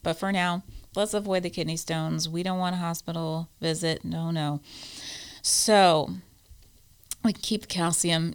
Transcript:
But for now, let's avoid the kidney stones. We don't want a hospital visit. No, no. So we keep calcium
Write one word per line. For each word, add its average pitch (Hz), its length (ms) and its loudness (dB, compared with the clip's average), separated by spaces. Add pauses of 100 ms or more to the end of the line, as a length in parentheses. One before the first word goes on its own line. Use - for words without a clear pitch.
But 165 120 0
for 196 180 -2
now, 180 300 0 (320)
let's 208 180 0
avoid 202 300 0
the 175 80 -4
kidney 160 260 -2
stones. 160 500 -2
We 165 160 -4
don't 185 160 -2
want 180 180 0
a - 20 -2
hospital 165 720 -4 (100)
visit. 165 420 -2
No, 165 280 -2
no. 147 320 0 (800)
So 180 680 6 (1120)
we 220 120 4
keep - 340 -4
calcium 170 680 2